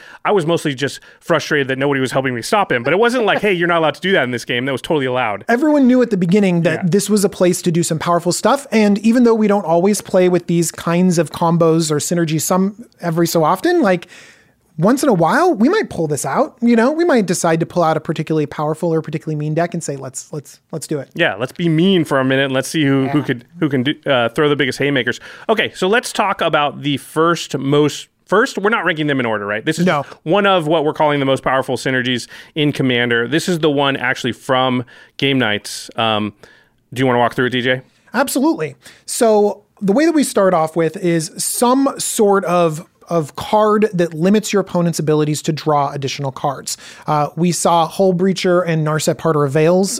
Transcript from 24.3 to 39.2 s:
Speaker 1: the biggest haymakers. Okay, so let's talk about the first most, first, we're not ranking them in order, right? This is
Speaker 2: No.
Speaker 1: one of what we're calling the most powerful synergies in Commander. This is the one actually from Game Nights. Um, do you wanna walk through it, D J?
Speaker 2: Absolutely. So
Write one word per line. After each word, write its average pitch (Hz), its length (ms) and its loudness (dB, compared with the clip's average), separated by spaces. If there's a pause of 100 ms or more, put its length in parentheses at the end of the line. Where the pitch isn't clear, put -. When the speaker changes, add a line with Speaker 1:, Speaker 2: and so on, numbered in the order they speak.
Speaker 1:
the 147 80 2
biggest 131 240 -2
haymakers. 135 400 -2 (300)
Okay, 190 260 0
so 185 140 -4
let's 226 240 -2
talk 196 260 -2
about 147 440 0
the 143 120 -2
first 160 600 -2
most, 143 500 0 (180)
first, 220 320 0
we're 202 120 -2
not 214 160 -2
ranking 156 220 0
them 139 120 0
in 123 60 -2
order, 104 200 -2
right? 107 200 -6
This 160 140 -2
is 175 60 2
Speaker 2:
No. 151 200 0 (180)
Speaker 1:
one 196 220 0
of 185 200 2
what 151 200 2
we're 151 80 0
calling 147 260 2
the 135 60 0
most 135 180 0
powerful 131 320 0
synergies 123 520 -2 (280)
in 147 160 2
Commander. 120 560 0
This 156 220 -2
is 170 100 0
the 156 120 2
one 139 260 0
actually 127 340 -4
from 127 540 0 (320)
Game 139 200 0
Nights. 107 600 -4
Um, 107 340 0 (640)
do 123 80 -4
you 135 40 2
wanna 120 140 2
walk 117 140 2
through 127 140 -2
it, - 20 -2
D 123 120 -2
J? 131 200 -2 (320)
Speaker 2:
Absolutely. 262 600 -2 (300)
So 208 580 0 (180)